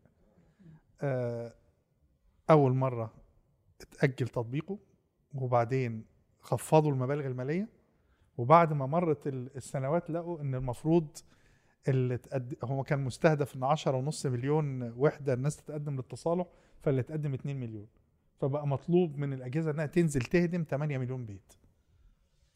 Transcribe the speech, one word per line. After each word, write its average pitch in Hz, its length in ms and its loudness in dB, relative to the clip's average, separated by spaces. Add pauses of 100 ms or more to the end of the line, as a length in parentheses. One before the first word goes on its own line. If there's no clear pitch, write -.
(1000)
آه، 120 540 -4 (960)
أول 143 220 8
مرة 127 420 -2 (640)
اتأجل 131 480 -2
تطبيقه، 131 500 -6 (560)
وبعدين 123 720 0 (360)
خفضوا 151 500 2
المبالغ 139 360 -2
المالية، 135 420 -4 (680)
وبعد 156 360 8
ما 139 140 0
مرت 156 400 0
ال-، 131 300 -6
السنوات 143 540 -2
لقوا 170 300 -6
إن 139 140 -4
المفروض 147 600 0 (720)
اللي 127 300 2
تقد-، 131 360 -6 (100)
هو 135 180 -4
كان 139 220 -2
مستهدف 143 520 2
إن 127 80 -4
عشرة 143 320 2
ونص 143 300 -4
مليون 131 640 -2
وحدة 135 420 0
الناس 131 220 -2
تتقدم 147 400 -8
للتصالح، 165 500 -2 (340)
فاللي 135 220 2
تقدم 151 320 -4
اتنين 139 260 -6
مليون. 110 260 -10 (540)
فبقى 147 260 -2
مطلوب 151 520 2
من 143 140 -4
الأجهزة 135 380 -4
إنها 151 160 -2
تنزل 151 340 2
تهدم 170 440 2
تمانية 147 340 -2
مليون 127 280 -6
بيت. 98 260 -16 (1040)